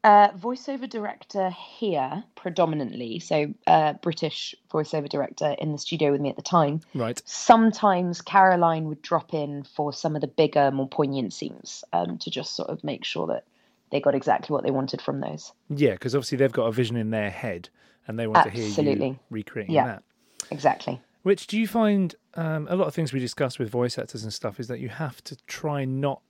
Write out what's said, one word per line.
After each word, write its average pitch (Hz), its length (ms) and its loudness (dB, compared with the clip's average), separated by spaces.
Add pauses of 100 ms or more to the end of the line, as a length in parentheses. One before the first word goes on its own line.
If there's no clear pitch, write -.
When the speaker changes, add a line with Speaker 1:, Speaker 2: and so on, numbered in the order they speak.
Speaker 1:
Uh, 208 260 10
voiceover 247 580 -6
director 202 600 -4
here, 165 720 -4 (120)
predominantly. 151 840 -2
So, 151 340 0 (140)
uh, 156 340 6
British - 540 -6 (160)
voiceover 151 380 -2
director 143 500 -2
in 156 140 -2
the 147 40 -6
studio 151 360 0
with 143 80 0
me 139 80 -2
at - 80 -6
the - 40 -14
time. 160 380 4 (160)
Speaker 2:
Right. 123 300 -2
Speaker 1:
Sometimes 202 960 4
Caroline 175 680 6
would 151 140 -8
drop - 320 -2
in 147 300 -4
for 147 280 -4
some 151 240 -4
of 147 60 -2
the 147 60 -2
bigger, 147 440 4
more 135 160 0
poignant 135 460 -2
scenes, - 500 -12 (100)
um, 87 260 0
to - 120 -8
just - 240 -8
sort - 140 -6
of - 140 -8
make 147 200 -6
sure - 240 -4
that 60 160 -4 (480)
they 143 80 0
got 143 160 2
exactly 131 380 0
what - 100 0
they 139 80 0
wanted 131 300 -4
from 143 180 -4
those. - 320 -8 (180)
Speaker 2:
Yeah, 139 280 2
'cause 123 180 -4
obviously 135 220 -2
they've 131 140 4
got 117 160 0
a 113 40 0
vision 117 240 0
in 110 160 -2
their 104 180 -2
head, 92 380 -8 (400)
and 113 100 -8
they 117 100 -4
want 143 180 2
to 110 40 -6
hear 113 140 -6
you 107 60 -4
Speaker 1:
Absolutely. 139 500 -2 (100)
Speaker 2:
recreating 110 460 -6
Speaker 1:
Yeah, 131 100 4
Speaker 2:
that. 101 180 -8 (460)
Speaker 1:
exactly. 135 520 -2 (200)
Speaker 2:
Which, 190 260 0
do 208 100 -4
you 220 120 0
find, 208 460 2 (180)
um, 156 360 -4
a 175 60 0
lot 185 120 2
of 147 60 -4
things 143 200 -2
we 135 80 -2
discuss 127 360 -4
with 113 120 -4
voice 123 280 0
actors - 280 -10
and 107 80 -8
stuff 104 260 -8
is 113 80 -8
that 123 140 -8
you 127 80 -8
have 139 340 -10
to - 220 -16
try 143 400 -4
not 135 440 -2